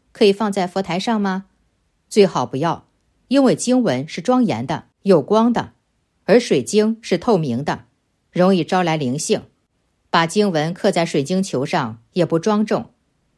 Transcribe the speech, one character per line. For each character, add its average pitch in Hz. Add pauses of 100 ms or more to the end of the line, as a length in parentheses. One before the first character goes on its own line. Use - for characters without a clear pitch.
(100)
可 -
以 196
放 202
在 190
佛 190
台 -
上 220
吗？ 190 (640)
最 196
好 139
不 123
要， 156 (400)
因 269
为 196
经 254
文 147
是 -
庄 254
严 127
的、 151 (160)
有 180
光 226
的， 175 (500)
而 226
水 180
晶 214
是 -
透 214
明 135
的， 151 (480)
容 180
易 165
招 185
来 160
灵 131
性。 - (680)
把 165
经 208
文 160
刻 202
在 170
水 156
晶 185
球 135
上 123 (100)
也 170
不 165
庄 208
重， 208 (460)